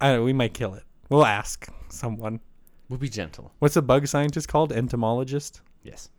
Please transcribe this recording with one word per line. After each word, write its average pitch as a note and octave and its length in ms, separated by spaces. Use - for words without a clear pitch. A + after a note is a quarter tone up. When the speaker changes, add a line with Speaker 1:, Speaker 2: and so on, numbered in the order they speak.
Speaker 1:
I C#3 80
don't B2+ 100
know, A#2 60
we C3 80
might B2+ 220
kill G2 200
it. - 100
We'll C#3+ 180
ask - 420
someone. A2+ 500
Speaker 2:
We'll B2+ 120
be C#3 80
gentle. G2+ 500
Speaker 1:
What's D3 180
a D#3+ 60
bug C3+ 240
scientist D3 420
called? D#3 240
Entomologist? B2 880
Speaker 2:
Yes. - 260